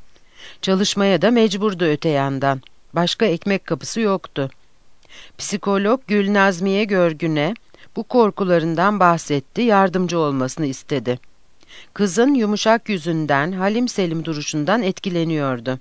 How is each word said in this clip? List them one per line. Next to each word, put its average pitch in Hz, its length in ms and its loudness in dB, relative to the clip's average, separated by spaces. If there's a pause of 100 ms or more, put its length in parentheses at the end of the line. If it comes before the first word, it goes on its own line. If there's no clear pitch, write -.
(600)
Çalışmaya 190 600 2
da 202 100 4
mecburdu 202 540 2
öte 151 240 0
yandan. 139 520 0 (320)
Başka 170 320 -2
ekmek 190 400 -2
kapısı - 360 -6
yoktu. 185 480 -4 (880)
Psikolog 202 720 -2
Gül 202 260 2
Nazmiye 196 500 2
Görgün'e 170 680 0 (420)
bu 214 80 -6
korkularından 185 960 2
bahsetti, 170 600 0
yardımcı 185 580 2
olmasını 139 460 -2
istedi. 123 540 -4 (760)
Kızın 208 400 2
yumuşak 220 560 2
yüzünden, 156 640 0
halim 208 360 0
selim 165 380 -2
duruşundan 156 580 -2
etkileniyordu. 151 960 -2